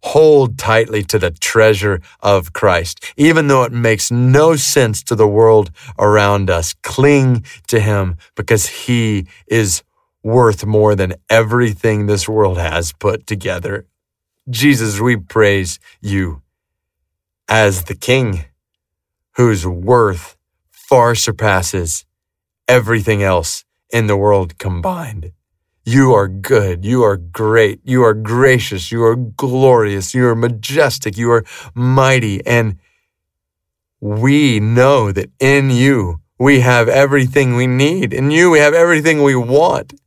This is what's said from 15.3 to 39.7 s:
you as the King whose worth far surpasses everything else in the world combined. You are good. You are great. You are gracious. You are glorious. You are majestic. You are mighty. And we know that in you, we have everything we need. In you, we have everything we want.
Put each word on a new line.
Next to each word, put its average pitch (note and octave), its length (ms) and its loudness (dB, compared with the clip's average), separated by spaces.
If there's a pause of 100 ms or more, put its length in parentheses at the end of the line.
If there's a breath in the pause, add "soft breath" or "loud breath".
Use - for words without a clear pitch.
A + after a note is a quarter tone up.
you F#2 420 -6 (1080)
as G2+ 360 0
the - 100 -12
King A2+ 520 -2 (880)
whose G#2+ 280 0
worth F#2 720 -2 (320)
far A#2+ 460 2
surpasses F#2+ 880 -4 (640)
everything A2 560 0
else F2+ 420 -2 (240)
in A2+ 200 -2
the G2+ 80 0
world G2 420 0
combined. G2 720 -8 (520)
You C3 300 2
are G2+ 160 2
good. F#2+ 560 -2
You A#2+ 180 0
are G2+ 140 2
great. G#2+ 680 -2
You B2+ 200 0
are A2 80 4
gracious. A2 800 -2
You A#2 100 -4
are A2+ 140 2
glorious. B2 1000 0
You B2 140 2
are A#2 80 0
majestic. A#2+ 800 -4
You A#2+ 160 -2
are A#2 100 2 (320 loud breath)
mighty. B2+ 720 0
And A2+ 300 -2 (1200)
we A#2+ 640 0
know A#2+ 500 2
that F#2+ 200 -4 (100)
in C3+ 300 2
you, A#2+ 500 0 (180)
we C3+ 220 4
have A#2+ 280 2
everything C3+ 680 2
we B2+ 100 0
need. C#3 460 -2
In C3 180 -2
you, E3+ 200 4
we D#3+ 80 4
have D3 160 4
everything D#3+ 480 2
we C#3 120 2
want. C3 600 0 (120)